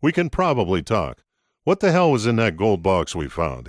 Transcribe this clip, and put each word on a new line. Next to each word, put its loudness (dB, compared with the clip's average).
We 0
can -2
probably 0
talk. -4
What 0
the 2
hell 4
was 0
in 2
that 2
gold 0
box 0
we -6
found? -6